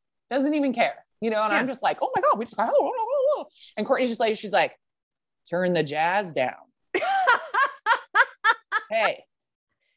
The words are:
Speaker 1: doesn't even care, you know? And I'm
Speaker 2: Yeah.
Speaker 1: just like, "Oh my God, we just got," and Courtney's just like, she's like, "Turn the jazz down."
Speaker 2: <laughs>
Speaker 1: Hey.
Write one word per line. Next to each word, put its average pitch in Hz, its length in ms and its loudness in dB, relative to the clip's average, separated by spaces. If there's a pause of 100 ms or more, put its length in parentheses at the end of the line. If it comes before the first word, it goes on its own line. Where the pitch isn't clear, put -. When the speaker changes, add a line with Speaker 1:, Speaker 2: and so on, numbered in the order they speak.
(300)
Speaker 1:
doesn't 277 240 0
even 285 180 0
care, 208 340 -2 (160)
you 226 100 -2
know? 214 120 0
And 214 80 0
I'm 262 140 2
Speaker 2:
Yeah. 262 60 -4
Speaker 1:
just 240 120 -10
like, 170 200 0
"Oh 523 120 -2
my 415 60 0
God, 587 160 4
we - 80 -4
just - 100 -18
got," 220 160 0 (1040)
and 214 80 -4
Courtney's 254 240 0
just 226 100 -6
like, 220 180 0
she's 202 160 -8
like, 165 240 0 (720)
"Turn 180 240 0
the 160 100 2
jazz 165 500 -2
down." 131 200 -2 (400)
Speaker 2:
<laughs> - 80 -2 (1900)
Speaker 1:
Hey. 208 360 0 (720)